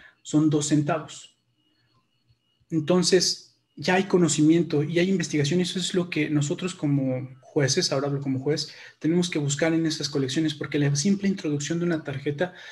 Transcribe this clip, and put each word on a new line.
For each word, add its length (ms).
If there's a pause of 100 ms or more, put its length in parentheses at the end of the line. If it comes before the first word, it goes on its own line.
(240)
son 260
dos 180
centavos. 680 (1300)
Entonces, 760 (280)
ya 200
hay 100
conocimiento 800
y 140
hay 120
investigación, 500
y 40
eso 140
es 160
lo 160
que 200
nosotros 460
como 540 (120)
jueces, 500
ahora 160
hablo 140
como 180
juez, 320 (280)
tenemos 300
que 100
buscar 340
en 120
esas 220
colecciones, 460
porque 240
la 180
simple 320
introducción 520
de 60
una 180
tarjeta 500 (180)